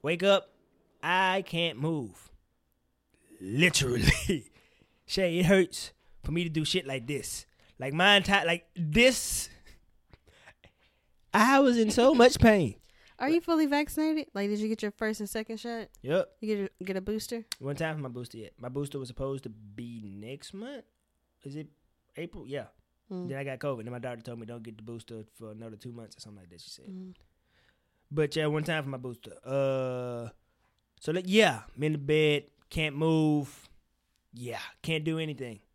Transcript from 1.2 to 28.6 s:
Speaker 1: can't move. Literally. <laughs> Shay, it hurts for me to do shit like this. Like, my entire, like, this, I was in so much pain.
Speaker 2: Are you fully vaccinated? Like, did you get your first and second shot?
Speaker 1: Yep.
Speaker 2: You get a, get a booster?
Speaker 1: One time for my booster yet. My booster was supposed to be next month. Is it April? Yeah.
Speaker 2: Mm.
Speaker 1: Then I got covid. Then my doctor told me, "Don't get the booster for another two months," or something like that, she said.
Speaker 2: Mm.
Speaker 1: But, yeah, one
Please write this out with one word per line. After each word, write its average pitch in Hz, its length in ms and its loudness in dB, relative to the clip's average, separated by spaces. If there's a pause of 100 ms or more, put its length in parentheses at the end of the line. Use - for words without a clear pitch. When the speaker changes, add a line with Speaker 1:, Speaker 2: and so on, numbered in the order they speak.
Speaker 1:
can't 165 340 -2
move. 139 500 -6 (1120)
Literally. 123 1080 2 (240)
<laughs> - 300 -20
Shay, 175 340 0
it 185 60 4
hurts 190 460 4 (320)
for - 80 -4
me 170 120 0
to 170 60 -2
do 156 160 0
shit 180 220 -2
like 135 200 -6
this. - 380 -8 (320)
Like, 139 160 -6
my 190 220 6
entire, 196 300 4
like, 170 300 0
this, 220 760 4 (1800)
I 247 260 6
was 254 180 6
in 220 140 4
so 254 240 6
much 247 240 8
pain. 196 360 6 (420)
Speaker 2:
Are 262 120 -2
you 330 100 4
fully 330 260 2
vaccinated? 302 680 0
Like, 202 160 -4
did 208 100 -2
you 214 80 -2
get 220 140 -4
your 208 100 -4
first 220 300 -4
and 202 80 -8
second 220 280 -8
shot? 226 300 -10 (140)
Speaker 1:
Yep. 175 300 0 (100)
Speaker 2:
You 214 140 -2
get 196 160 -6 (100)
a, - 20 -10
get 190 140 -6
a 185 40 -6
booster? 214 440 -8 (140)
Speaker 1:
One 139 180 -8
time 160 180 -4
for 151 60 -8
my 135 80 -8
booster 120 300 -12
yet. 110 200 -16
My 120 80 -12
booster 139 320 -8
was 127 80 -10
supposed 135 360 -8
to 123 60 -12
be 110 560 -16
next 104 480 -16
month. 233 300 -14 (600)
Is 139 120 -14
it 151 120 -12 (500)
April? 170 280 -14
Yeah. 131 200 -10 (440)
Speaker 2:
Mm. 180 200 -10
Speaker 1:
Then 135 80 -8
I 139 80 -8
got 131 140 -10
covid. 131 260 -6
Then 123 80 -10
my 123 60 -10
doctor 120 220 -10
told 117 180 -14
me, 113 60 -14
"Don't 117 180 -14
get 113 120 -16
the 110 80 -20
booster 113 400 -14 (120)
for 110 160 -16
another 110 260 -16
two 120 160 -14
months," 117 240 -18
or - 20 -20
something 104 220 -20
like 90 80 -20
that, 87 100 -20
she - 100 -20
said. - 200 -20
Speaker 2:
Mm. 185 240 -14 (1000)
Speaker 1:
But, 147 240 -2
yeah, 156 120 0
one 151 180 -2